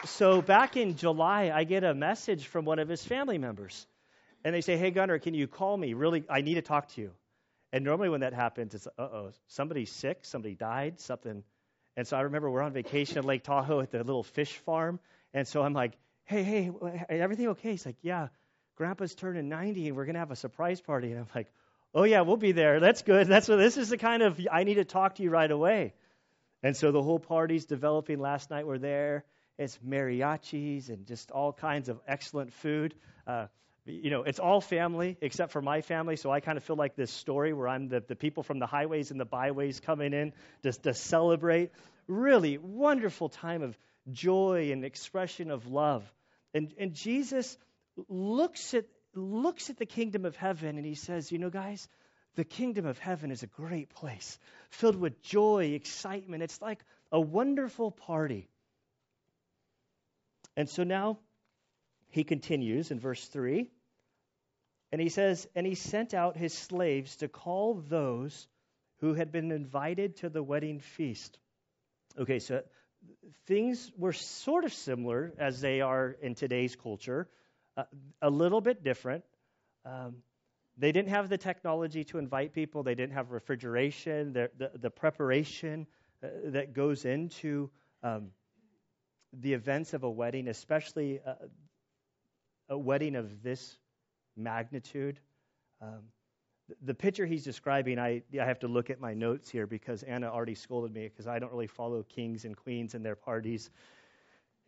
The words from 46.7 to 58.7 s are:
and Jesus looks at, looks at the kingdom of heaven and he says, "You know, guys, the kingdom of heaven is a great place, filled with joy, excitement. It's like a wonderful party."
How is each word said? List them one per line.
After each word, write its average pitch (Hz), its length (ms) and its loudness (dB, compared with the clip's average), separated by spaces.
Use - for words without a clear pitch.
and 190 140 -4
Jesus 247 640 -2
looks 220 640 -2
at, 233 100 2
looks 220 560 -2
at 247 80 -12
the 233 80 -4
kingdom 214 380 -4
of 165 120 -4
heaven 160 400 -4
and 147 80 -8
he 151 120 -6
says, 165 360 -6
"You 170 60 -2
know, 180 120 -2
guys, 196 380 -10
the 165 100 0
kingdom 220 400 -4
of 139 140 -4
heaven 156 320 -4
is 120 140 -8
a - 20 -8
great 156 440 -8
place, - 480 -12
filled 220 260 4
with 170 260 -2
joy, 208 520 4
excitement. 185 680 -8
It's - 180 -8
like 214 240 -8
a - 80 6
wonderful 233 720 0
party." 151 560 -4